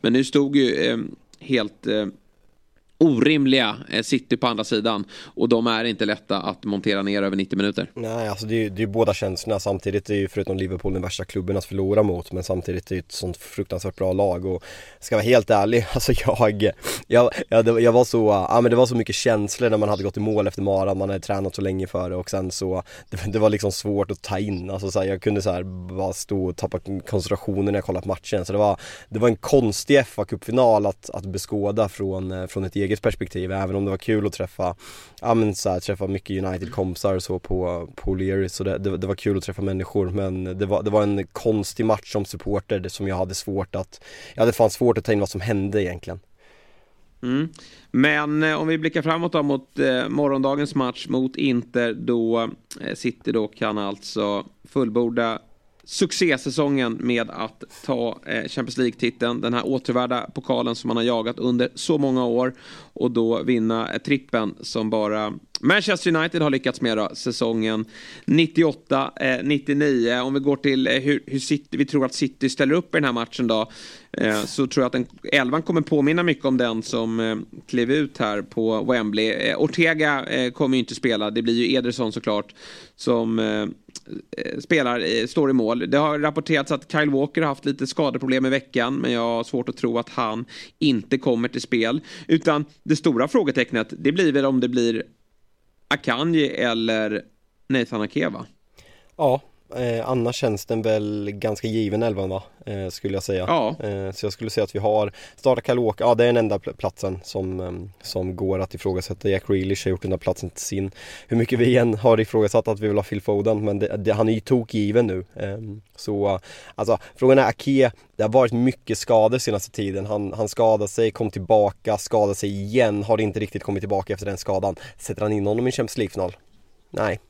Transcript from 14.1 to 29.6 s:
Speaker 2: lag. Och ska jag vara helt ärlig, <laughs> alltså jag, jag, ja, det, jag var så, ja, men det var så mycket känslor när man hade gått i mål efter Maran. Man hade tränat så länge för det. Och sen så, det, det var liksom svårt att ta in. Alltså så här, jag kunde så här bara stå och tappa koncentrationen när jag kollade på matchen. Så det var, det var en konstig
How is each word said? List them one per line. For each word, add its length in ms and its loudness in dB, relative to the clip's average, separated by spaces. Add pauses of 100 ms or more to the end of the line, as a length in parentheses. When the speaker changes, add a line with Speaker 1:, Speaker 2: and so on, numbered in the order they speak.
Speaker 2:
lag. 320 0
Och 200 -4 (360)
ska 140 -4
jag 40 4
vara 100 0
helt 220 6
ärlig, 380 4
<laughs> 40 -6
alltså 200 0 (140)
jag, 460 2 (340)
jag, 240 6 (180)
ja, 140 6
det, 180 4
jag 120 6
var 120 8
så, 440 4
ja, 120 4
men 100 6
det 60 4
var 100 8
så 100 -2
mycket 180 -2
känslor 560 2
när 80 2
man 100 2
hade 140 0
gått 140 -4
i 40 -4
mål 260 0
efter 160 -4
Maran. 360 2
Man 100 -2
hade 120 -4
tränat 340 -4
så 80 -6
länge 240 -2
för 240 -4
det. 60 -6
Och 140 -8
sen 200 -2
så, 320 -4 (280)
det, 220 -6
det 60 0
var 120 6
liksom 220 0
svårt 380 -2
att 120 -8
ta 160 -4
in. 320 -4
Alltså 200 -4
så 100 0
här, 60 0
jag 160 -2
kunde 200 2
så 80 0
här 120 -2 (340)
bara 160 -2
stå 320 -4
och 120 -2
tappa 220 -4 (280)
koncentrationen 580 -2
när 100 2
jag 100 0
kollade 180 -2
på 60 -10
matchen. 360 -4
Så 80 -8
det 60 0
var, 220 4 (280)
det 100 -6
var 100 6
en 80 4
konstig 600 2